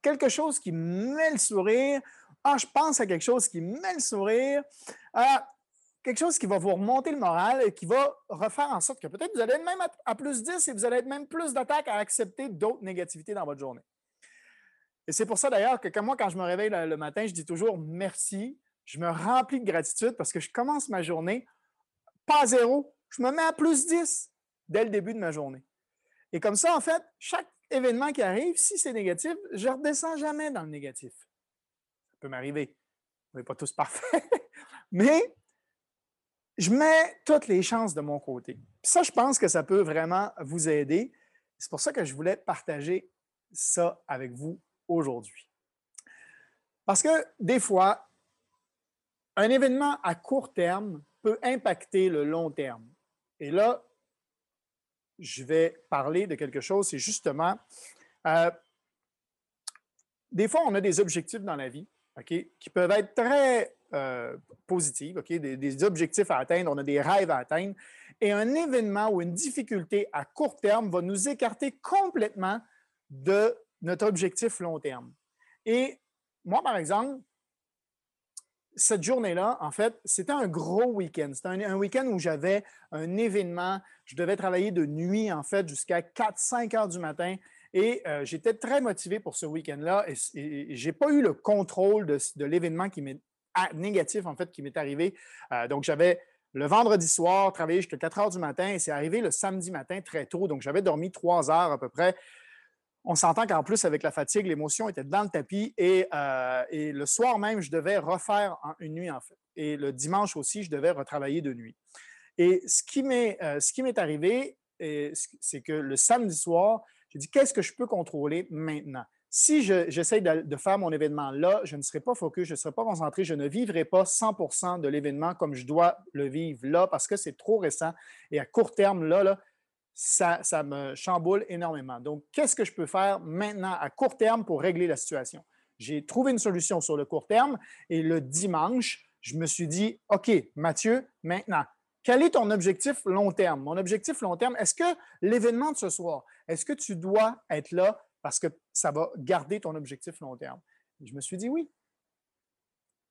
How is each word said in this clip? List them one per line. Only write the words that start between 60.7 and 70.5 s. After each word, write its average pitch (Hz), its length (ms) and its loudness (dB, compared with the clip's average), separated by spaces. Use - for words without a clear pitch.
a 196 60 2
des 185 180 2
objectifs 175 420 -4
dans 185 140 -6
la 135 140 -8
vie, 147 180 -16
ok, 135 160 -10
qui - 100 -20
peuvent 180 220 2
être 208 220 2
très, 254 600 2
euh, 131 440 -6
positifs, 165 520 -4
ok, 160 160 -8
des, 139 240 -6
des 135 260 -4
objectifs 175 480 0
à 139 60 2
atteindre, 170 340 0
on 143 60 -2
a 139 60 -4
des 143 180 2
rêves 180 300 2
à 135 60 2
atteindre, 175 380 -4
et 208 100 4
un 214 220 2
événement 220 560 0
ou 185 120 0
une 170 120 -4
difficulté 214 800 -2
à 143 120 -4
court - 320 -4